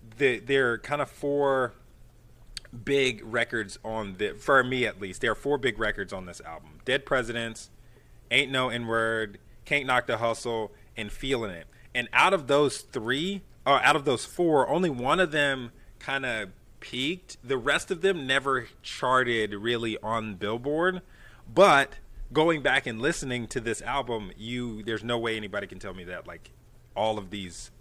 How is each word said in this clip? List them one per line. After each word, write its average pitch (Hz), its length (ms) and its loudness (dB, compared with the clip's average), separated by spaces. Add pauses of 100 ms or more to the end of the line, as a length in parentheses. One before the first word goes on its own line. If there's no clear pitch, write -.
(180)
the, 127 220 2
there 123 340 2
are 113 40 -4
kind 147 240 -4
of - 80 -2
four 139 640 0 (1080)
big 131 400 2
records 113 640 -2
on 110 320 -6
the, 104 160 -2
for 135 320 4
me 123 200 0
at 98 140 -4
least, 95 220 -8
there 117 100 2
are 104 40 0
four 143 220 -2
big 117 220 -2
records 104 320 -2
on 95 140 -8
this 87 160 -14
album. 78 420 -16
Dead 127 220 0
Presidents, 117 640 -4 (640)
Ain't 131 200 2
No 131 160 0
N-Word, 113 720 -2 (260)
Can't 143 220 -2
Knock 123 220 2
the 117 100 0
Hustle, 113 560 -2 (240)
and 107 120 -6
Feelin' 120 420 -4
It. 85 160 -12 (280)
And 123 160 -2
out 151 220 6
of 151 140 -2
those 143 340 4
three, 143 600 -4 (220)
or 131 160 6
out 143 140 6
of 147 80 0
those 131 220 0
four, 156 420 4
only 170 220 2
one 139 320 2
of 170 100 2
them 139 400 0 (280)
kinda 123 500 -4 (320)
peaked. 143 560 -6 (100)
The 131 100 0
rest 143 340 0
of 170 100 -6
them 175 260 0
never 131 400 2 (140)
charted 120 720 2
really 113 460 -2
on 110 360 -4
Billboard. 147 680 -2 (520)
But 151 400 8 (400)
going 156 280 4
back 131 240 2
and 113 160 -6
listening 123 460 -2
to 123 140 -4
this 113 200 -4
album, 120 540 -4
you, 117 480 -8
there's 107 200 -4
no 120 140 -2
way 113 200 -2
anybody 101 280 -6
can 95 140 -14
tell 95 140 -10
me 92 120 -14
that, 87 220 -12
like, 85 220 -18 (460)
all 107 220 0
of 95 140 -10
these 95 500 -10